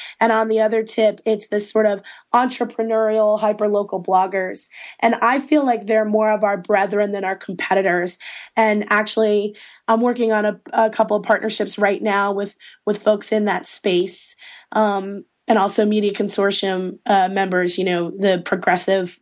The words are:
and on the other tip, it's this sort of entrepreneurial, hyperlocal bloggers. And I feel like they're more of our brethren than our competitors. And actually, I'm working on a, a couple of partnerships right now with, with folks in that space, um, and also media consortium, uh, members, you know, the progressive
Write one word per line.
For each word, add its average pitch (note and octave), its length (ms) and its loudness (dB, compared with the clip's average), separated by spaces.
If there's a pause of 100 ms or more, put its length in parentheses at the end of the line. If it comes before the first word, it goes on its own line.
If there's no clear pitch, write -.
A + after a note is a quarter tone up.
(200)
and A3+ 120 4
on A3 160 2
the A3 120 2
other A3 240 2
tip, G#3+ 420 0
it's G#3+ 220 -2
this G#3 220 -4
sort A3 160 2
of G3 160 0 (320)
entrepreneurial, A3 1080 0
hyperlocal G#3 640 -2
bloggers. F#3 640 0 (320)
And A#3 160 2
I B3 240 2
feel C#4+ 260 2
like A3+ 200 0
they're G#3+ 200 2
more G#3+ 260 2
of G#3 120 0
our G3+ 140 0
brethren G3+ 540 0
than G3+ 120 -4
our F#3+ 120 -2
competitors. F3+ 800 -2 (380)
And G#3+ 340 2
actually, G#3 640 0 (320)
I'm A3+ 140 2
working A#3+ 300 0
on G#3+ 140 2
a, G#3 140 -2 (140)
a A3+ 160 4
couple G#3+ 280 0
of G#3 60 -4
partnerships G#3 540 -2
right G3+ 240 0
now G3+ 300 0
with, G3+ 260 -6 (280)
with G#3 160 -2
folks G#3+ 300 0
in G#3+ 140 2
that F#3 220 -2
space, - 680 -4 (360)
um, G3+ 520 -2 (240)
and A3+ 100 2
also G3 280 2
media G#3 280 2
consortium, F#3+ 920 -2
uh, G3 240 2
members, F#3 480 -2
you F#3 80 0
know, F3 260 -2
the F#3+ 320 0
progressive F#3 800 -2